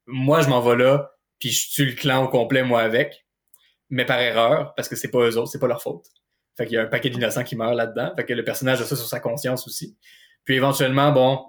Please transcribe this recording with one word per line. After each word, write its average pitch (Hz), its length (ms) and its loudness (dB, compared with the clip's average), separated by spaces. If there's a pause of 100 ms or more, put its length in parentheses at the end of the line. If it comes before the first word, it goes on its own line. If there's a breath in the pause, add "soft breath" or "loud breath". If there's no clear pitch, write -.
moi, 131 340 2
je 143 80 4
m'en 127 120 4
vais 120 140 4
là, 135 380 2 (260)
puis 120 120 -6
je - 200 -4
tue 139 160 0
le 123 60 -4
clan 131 320 0
au 127 40 -2
complet, 131 360 2
moi, 120 160 2
avec. 113 440 0 (640 soft breath)
Mais 127 160 -2
par 123 140 0
erreur, 123 560 2
parce - 140 -6
que 120 80 -8
c'est - 160 -6
pas 127 80 2
eux 117 180 2
autres, - 140 -4
c'est 127 80 -12
pas 123 80 0
leur 117 120 -4
faute. - 260 -10 (500)
Fait 117 100 -6
qu'il - 80 -6
y - 20 0
a 113 60 2
un - 40 -2
paquet 127 220 -2
d'innocents 120 360 -2
qui - 100 -10
meurent 113 200 -2
là-dedans. 147 420 -4
Fait 123 80 -4
que 127 80 -6
le 117 100 -2
personnage 123 380 -2
a 117 40 -4
ça 139 120 -4
sur 117 100 -8
sa 120 140 -8
conscience 123 480 -6
aussi. - 280 -12 (480 soft breath)
Puis 131 120 0
éventuellement, 139 560 2
bon, 131 360 2